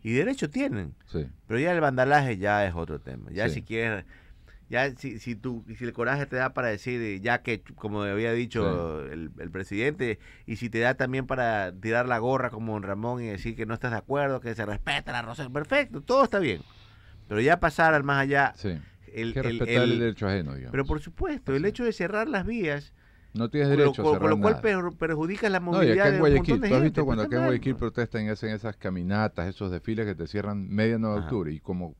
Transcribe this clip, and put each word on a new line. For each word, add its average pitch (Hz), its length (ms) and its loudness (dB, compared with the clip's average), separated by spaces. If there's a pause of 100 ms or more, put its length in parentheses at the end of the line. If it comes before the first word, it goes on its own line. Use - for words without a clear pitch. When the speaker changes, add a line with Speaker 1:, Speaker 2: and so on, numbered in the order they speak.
Speaker 1:
y 110 100 -4
derecho 175 360 0
tienen. 120 440 -4 (140)
Speaker 2:
Sí. 78 200 -6 (200)
Speaker 1:
Pero 113 120 -2
ya 165 140 2
el 170 80 2
vandalaje 135 560 4
ya 101 280 2
es 87 100 -2
otro 76 260 -6
tema. 64 300 -14
Ya 98 180 -2
Speaker 2:
Sí. - 60 -2
Speaker 1:
si 123 80 -6
quieres, 113 420 -4 (640)
ya 131 260 0
si, 123 240 -10
si 120 160 -8
tú, 117 300 -8 (120)
si 123 60 -10
el 117 80 -6
coraje 131 340 -2
te 127 120 -8
da 127 160 -2
para 127 160 -2
decir, 120 320 -4
eh, 101 180 -4
ya 117 220 0
que, 110 200 -4 (140)
como 104 280 -4
había 104 280 0
dicho 87 760 -2
Speaker 2:
Sí. 69 80 -12
Speaker 1:
el, 80 260 -10
el 82 120 -10
presidente, 107 680 -2 (260)
y 113 120 -6
si 120 120 -6
te 113 100 -2
da 120 160 4
también 131 300 -2
para 113 480 0
tirar 113 340 0
la 120 120 0
gorra 127 320 0
como 113 220 -6
don 104 100 -4
Ramón 110 380 -4
y 117 60 -6
decir 110 280 -6
que 110 100 -6
no 110 80 -4
estás 120 180 -4
de 113 60 -2
acuerdo, 135 420 -2
que 113 160 -8
se 107 100 -4
respeta 143 460 -4
la 120 120 -4
rosa, 123 260 -10
perfecto, 151 520 -2
todo 262 220 4
está 214 160 0
bien. 107 220 0 (640)
Pero 104 140 0
ya 160 180 4
pasar 165 340 4
al 147 100 4
más 139 180 2
allá, 139 340 2
Speaker 2:
Sí. 90 220 -4 (360)
Speaker 1:
el, 113 160 -4
Speaker 2:
Hay 113 40 -6
que 135 60 -2
Speaker 1:
el, 117 200 -2
Speaker 2:
respetar 120 240 4
el 120 100 4
Speaker 1:
el 117 60 2
Speaker 2:
derecho 110 280 0
ajeno, 87 280 0
digamos. 64 160 -10
Speaker 1:
Pero 135 140 0
por 151 160 -2
supuesto, 220 520 -4
el 139 100 0
Speaker 2:
Así. 196 60 2
Speaker 1:
hecho 240 160 -4
de 226 60 2
cerrar 208 380 -2
las 196 160 -2
vías, 160 480 -4 (400)
Speaker 2:
No 113 160 -2
tienes 147 200 4
Speaker 1:
con 143 80 6
lo, 147 60 6
Speaker 2:
derecho 139 180 4
a - 20 0
Speaker 1:
con, 156 120 6
Speaker 2:
cerrar - 60 0
Speaker 1:
con - 100 6
lo 107 100 4
cual 214 120 6
Speaker 2:
nada. - 80 -2
Speaker 1:
per-, 185 360 0
perjudicas 165 520 0
la 190 120 2
Speaker 2:
No, 180 60 -6
y 175 80 0
Speaker 1:
movilidad 160 220 6
Speaker 2:
acá 101 120 6
en - 60 4
Speaker 1:
de - 20 2
un 156 100 6
montón 143 60 8
Speaker 2:
Guayaquil, 135 280 4
Speaker 1:
de 220 60 0
Speaker 2:
¿tú 196 60 4
has 127 80 6
Speaker 1:
gente, - 80 6
Speaker 2:
visto 151 160 0
cuando 117 160 2
Speaker 1:
pues, 107 60 0
Speaker 2:
acá 110 80 -2
en 123 40 2
Speaker 1:
está - 0 -
mal, 131 120 2
Speaker 2:
Guayaquil 123 200 0
Speaker 1:
¿no? 117 60 -2
Speaker 2:
protestan 117 480 -2
y 107 40 -2
hacen 110 200 -4
esas 107 260 -6
caminatas, 92 720 -2
esos 95 240 -6
desfiles 107 340 -4
que 98 100 -4
te 82 120 -6
cierran 101 400 -4
media 110 300 2
nueve 110 180 -2
de 104 40 -2
Speaker 1:
Ajá. 82 80 -4
Speaker 2:
octubre? 82 260 -2
¿Y 78 80 -8
como, 90 380 -6